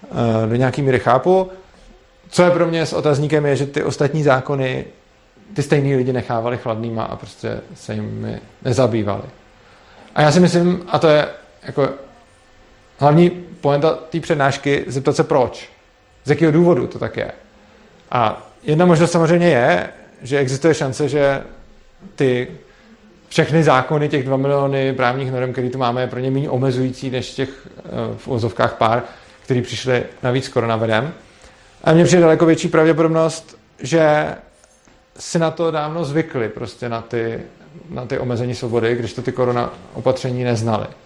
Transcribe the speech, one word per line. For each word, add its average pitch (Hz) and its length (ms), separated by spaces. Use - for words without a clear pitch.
eh, 113 420
do 113 80
nějaký 127 260
míry 135 180
chápu. 185 500
Co - 140
je 175 80
pro 170 160
mě 165 180
s - 80
otazníkem, 147 520
je, 143 100
že 135 100
ty 139 180
ostatní 147 400
zákony 131 640
ty 143 100
stejný 139 320
lidi 127 180
nechávali 120 440
chladnýma 113 460
a - 120
prostě 113 440
se - 200
jimi 107 480
nezabývali. 110 580
A - 60
já 254 100
si 190 80
myslím, 175 480
a 151 120
to 165 80
je 151 200
jako 135 260
hlavní 156 300
pointa 143 320
té 165 100
přednášky, 143 680
zeptat 135 280
se 160 80
proč. 131 460
Z - 40
jakého 156 220
důvodu 170 360
to - 120
tak - 180
je. - 140
A 117 360
jedna 156 220
možnost 170 260
samozřejmě 175 380
je, 147 400
že 139 180
existuje 135 340
šance, 143 360
že 139 320
ty 123 320
všechny 160 340
zákony, 147 460
těch 147 140
dva 135 140
miliony 139 560
právních 127 380
norem, 127 200
který 123 180
tu 127 80
máme, 123 240
je 127 60
pro 120 120
ně 131 120
méně 139 180
omezující 127 600
než 127 240
těch, 131 160
eh, - 120
v - 100
uvozovkách 117 460
pár, 117 300
který 123 180
přišli 123 420
navíc 131 220
s - 40
koronavirem. 113 640
A 160 100
mně 170 100
přijde 170 180
daleko 165 240
větší 165 220
pravděpodobnost, 160 880
že 151 560
si - 200
na 160 120
to 165 200
dávno 156 340
zvykli, 139 440
prostě 120 400
na 117 120
ty, 113 380
na 127 160
ty 123 140
omezení 123 360
svobody, 117 400
když 117 180
to - 80
ty 120 100
korona 123 420
opatření 123 500
neznali. 113 440